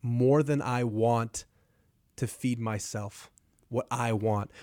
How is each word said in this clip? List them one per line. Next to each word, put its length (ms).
more 400
than 180
I 220
want 640
to 100
feed 320
myself 720
what 220
I 240
want. 380